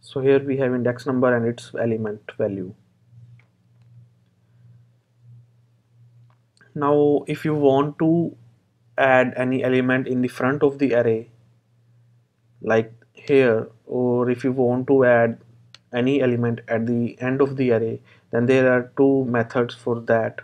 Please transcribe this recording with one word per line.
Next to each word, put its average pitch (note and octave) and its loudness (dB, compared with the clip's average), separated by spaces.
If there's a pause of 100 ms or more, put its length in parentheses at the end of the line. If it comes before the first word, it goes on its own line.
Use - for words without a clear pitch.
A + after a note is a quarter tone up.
So - -10
here C#3 4
we C#3 -4
have B2+ 0
index A#2+ -2
number B2+ 2
and A#2 -2
its A#2+ -6
element A2 -4
value. G2 -6 (4000)
Now D3 2
if D3+ -6
you D3+ -2
want C#3+ 2
to E3 0 (600)
add C3 4
any B2+ -2
element B2+ 0
in B2+ -2
the B2+ 0
front C3 -2
of C#3 2
the C3+ 0
array, A#2 0 (1300)
like A2+ 0 (200)
here, B2+ 2 (180)
or B2 -2
if B2 -4
you C3 0
want B2+ -2
to C3+ 4
add A#2 2 (540)
any B2+ 0
element A#2+ -2
at A2+ -2
the A#2+ -4
end C3 -2
of C3+ -2
the B2+ 0
array, A2+ -2 (320)
then A#2+ 0
there C3 4
are B2 0
two C#3 2
methods A#2+ -2
for A#2 -6
that. A2+ -2